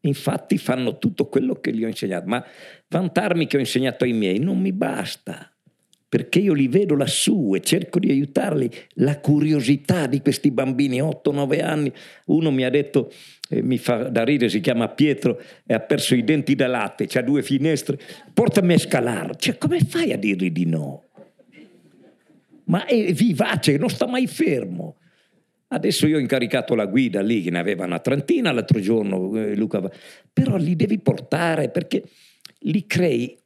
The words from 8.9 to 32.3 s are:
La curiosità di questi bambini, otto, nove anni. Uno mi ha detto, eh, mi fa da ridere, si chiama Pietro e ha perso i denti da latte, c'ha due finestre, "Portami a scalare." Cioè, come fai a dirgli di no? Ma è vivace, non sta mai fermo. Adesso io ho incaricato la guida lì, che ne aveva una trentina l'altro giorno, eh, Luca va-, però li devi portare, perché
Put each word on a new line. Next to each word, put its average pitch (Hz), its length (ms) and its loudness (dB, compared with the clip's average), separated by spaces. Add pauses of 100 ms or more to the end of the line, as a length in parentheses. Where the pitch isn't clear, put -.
La 143 240 2
curiosità 147 880 2
di 135 140 0
questi - 280 2
bambini, 131 500 0
otto, 147 320 -4
nove 143 300 -2
anni. 151 320 -2 (320)
Uno 160 240 2
mi 131 160 0
ha 123 60 0
detto, 143 400 0 (380)
eh, 113 120 -2
mi 127 160 0
fa 120 320 -2
da 113 140 0
ridere, 127 260 2
si 98 120 0
chiama 117 260 0
Pietro 135 520 0 (240)
e - 120 0
ha 110 40 0
perso 143 360 0
i 120 80 2
denti 143 320 2
da 131 100 0
latte, 113 400 -4
c'ha 127 160 -2
due 135 220 0
finestre, 143 560 -2 (340)
"Portami 202 400 4
a 151 60 6
scalare." 117 580 -2
Cioè, - 220 -4
come 330 220 0
fai 330 300 0
a 117 60 -2
dirgli 98 320 -2
di 85 160 -2
no? 76 380 -4 (1700)
Ma - 160 2
è 214 280 2
vivace, 151 640 2
non 214 120 0
sta - 160 -2
mai 247 220 -2
fermo. 165 680 -4 (720)
Adesso - 360 0
io 156 120 2
ho - 20 2
incaricato 123 560 -2
la 107 100 0
guida 107 340 0
lì, 104 220 0
che 87 80 -4
ne 87 80 -2
aveva 92 280 -2
una 92 120 -4
trentina 156 540 0
l'altro 113 280 0
giorno, 98 560 0
eh, 104 200 -2
Luca 104 240 -2
va-, 92 120 -6 (400)
però - 240 2
li 170 200 0
devi 202 240 0
portare, 156 720 -2
perché - 340 -4 (560)